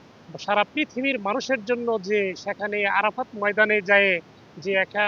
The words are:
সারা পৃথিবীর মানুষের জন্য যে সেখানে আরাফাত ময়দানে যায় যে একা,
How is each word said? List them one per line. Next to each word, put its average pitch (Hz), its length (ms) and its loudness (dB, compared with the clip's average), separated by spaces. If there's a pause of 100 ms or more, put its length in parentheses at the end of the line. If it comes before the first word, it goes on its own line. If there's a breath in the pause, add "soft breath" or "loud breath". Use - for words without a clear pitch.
(400)
সারা 208 240 2
পৃথিবীর 269 560 -2
মানুষের 226 460 -2
জন্য 240 220 -2 (140)
যে 208 180 -2 (160)
সেখানে 208 500 -6
আরাফাত 208 500 0
ময়দানে 208 460 2
যায় 202 300 4 (460)
যে 185 160 -4
একা, 190 340 0